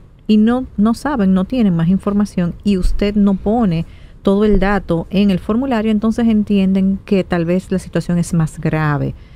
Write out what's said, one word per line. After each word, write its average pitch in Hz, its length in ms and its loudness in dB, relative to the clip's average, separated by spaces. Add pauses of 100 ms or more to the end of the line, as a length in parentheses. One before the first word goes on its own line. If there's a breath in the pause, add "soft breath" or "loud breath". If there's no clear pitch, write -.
(280)
y 214 100 4
no, 240 300 2 (100)
no 214 160 2
saben, 226 400 0
no 190 120 0
tienen 214 300 0
más 165 140 0
información, 196 640 -2 (100)
y 202 140 2
usted 202 380 0
no 202 180 4
pone 190 520 0 (360 loud breath)
todo 196 240 2
el 202 140 4
dato 190 500 -2
en 202 220 2
el 180 80 0
formulario, 226 520 -2
entonces 220 360 0
entienden 196 760 2
que 190 180 0
tal 175 220 -2
vez 180 260 -2
la 185 80 -2
situación 175 380 -4
es 170 160 -2
más 160 260 -2
grave 151 560 -2 (200 loud breath)